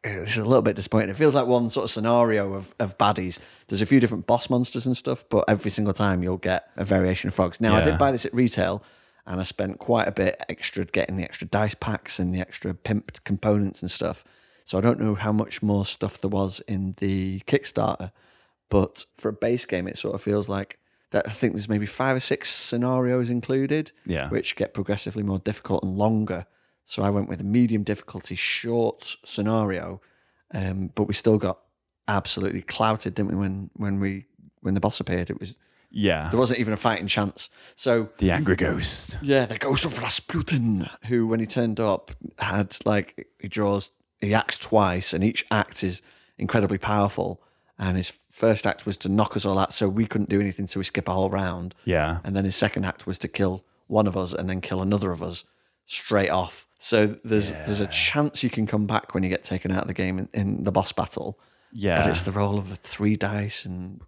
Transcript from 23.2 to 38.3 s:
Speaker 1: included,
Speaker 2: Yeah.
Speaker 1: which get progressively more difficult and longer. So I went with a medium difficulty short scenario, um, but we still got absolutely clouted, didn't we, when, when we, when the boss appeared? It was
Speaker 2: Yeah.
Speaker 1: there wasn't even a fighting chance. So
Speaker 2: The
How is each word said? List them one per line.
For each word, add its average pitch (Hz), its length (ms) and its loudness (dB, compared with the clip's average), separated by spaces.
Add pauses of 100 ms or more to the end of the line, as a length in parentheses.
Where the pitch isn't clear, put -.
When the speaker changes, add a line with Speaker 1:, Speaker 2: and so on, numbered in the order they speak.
Speaker 1:
included, 135 600 0 (140)
Speaker 2:
Yeah. 71 240 -2
Speaker 1:
which - 260 -2
get - 180 -4
progressively 104 500 -4
more 98 160 0
difficult - 440 -2
and 95 140 -2
longer. 104 480 0 (400)
So - 180 -4
I 101 80 4
went 101 180 0
with 90 100 -6
a - 40 -8
medium 110 400 4
difficulty - 520 -6
short - 880 -2
scenario, 101 800 -2 (540)
um, 95 400 -2
but 107 80 2
we 104 100 0
still 107 240 4
got 95 220 -2 (480)
absolutely 98 560 -2
clouted, 110 500 0
didn't 101 180 -2
we, 82 60 -2
when, 98 380 -4
when 98 240 -2
we, 98 260 -4 (360)
when 95 120 -2
the 98 60 2
boss 104 200 0
appeared? 87 300 -2
It - 100 -6
was 95 160 -12 (360)
Speaker 2:
Yeah. 90 380 2
Speaker 1:
there 113 100 2
wasn't 123 200 2
even 110 140 0
a 104 40 -2
fighting 104 280 0
chance. - 440 -2 (260)
So 117 420 0
Speaker 2:
The 95 140 4